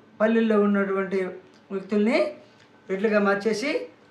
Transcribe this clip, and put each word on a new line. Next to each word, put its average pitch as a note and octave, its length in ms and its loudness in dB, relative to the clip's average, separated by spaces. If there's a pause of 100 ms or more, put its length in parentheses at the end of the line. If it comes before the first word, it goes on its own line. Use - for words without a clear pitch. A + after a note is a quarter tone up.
(200)
పల్లెల్లో A3 400 2
ఉన్నటువంటి G3 560 0 (560)
వ్యక్తుల్ని A3 600 0 (580)
రెడ్లుగా G3+ 300 2
మార్చేసి G#3+ 680 -2 (220)